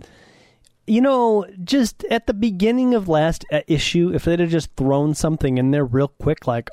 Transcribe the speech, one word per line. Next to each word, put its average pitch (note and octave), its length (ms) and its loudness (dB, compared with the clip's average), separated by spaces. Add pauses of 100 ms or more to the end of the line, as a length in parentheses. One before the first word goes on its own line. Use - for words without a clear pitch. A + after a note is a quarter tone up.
(880)
You A3 140 2
know, A#3+ 460 2 (180)
just B3 400 -2
at A3+ 220 -4
the A#3+ 80 -2
beginning A#3 600 0
of F#3+ 140 -2
last, D#3 420 0
uh, D3+ 160 -2
issue, E3+ 480 0
if D#3+ 100 -2
they'd E3+ 160 0
have E3+ 100 0
just E3 260 -4
thrown C#3 380 0
something D3 420 -2
in B2+ 140 2
there D3 140 2
real C3+ 240 0
quick, - 380 -4
like, A#2 260 -4